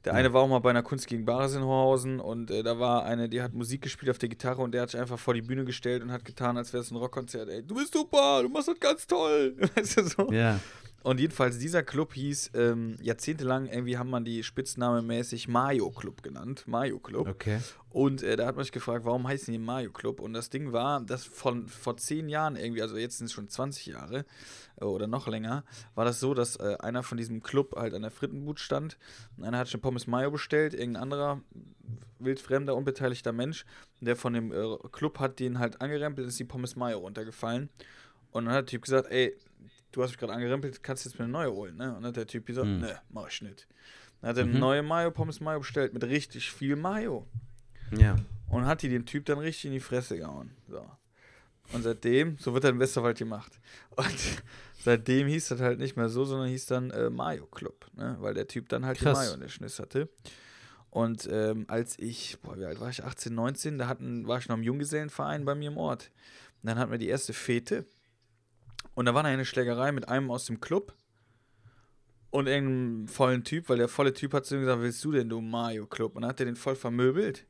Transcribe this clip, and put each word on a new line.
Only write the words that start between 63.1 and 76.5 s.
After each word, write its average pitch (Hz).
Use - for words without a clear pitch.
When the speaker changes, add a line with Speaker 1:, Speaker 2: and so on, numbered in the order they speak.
Speaker 1:
neunzehn, 135
da 123
hatten, 120
war 123
ich 127
noch 117
im 113
Junggesellenverein 147
bei 143
mir 147
im 147
Ort. 156
Und 110
dann 113
hatten 123
wir 120
die 110
erste 131
Fete. 120
Und 123
da 120
war 151
eine 135
Schlägerei 123
mit 131
einem 131
aus 120
dem 117
Club -
und 139
irgendeinem 127
vollen 127
Typ, 165
weil 123
der 120
volle 135
Typ 139
hat 139
zu 139
ihm 139
gesagt, 127
„Willst 120
du 151
denn, 123
du 113
Mayo 113
Club?“ -
Und 113
dann 120
hat 131
er 131
den 120